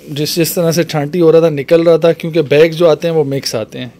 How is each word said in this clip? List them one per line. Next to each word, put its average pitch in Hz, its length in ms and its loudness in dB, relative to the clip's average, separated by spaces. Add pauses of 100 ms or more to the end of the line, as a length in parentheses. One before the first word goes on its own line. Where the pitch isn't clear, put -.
जिस, 147 260 -6
जिस 160 200 -2
तरह 165 160 -2
से 165 120 0
छांटी 156 360 -6
हो 165 120 4
रहा 165 100 6
था, 170 100 2
निकल 151 320 0
रहा 165 140 4
था, 165 160 2
क्योंकि 165 300 -4
बैग 147 300 2
जो 165 140 0
आते 156 200 0
हैं 165 80 -2
वो 156 100 2
mix 139 300 -6
आते 113 240 -8
हैं। 123 200 -14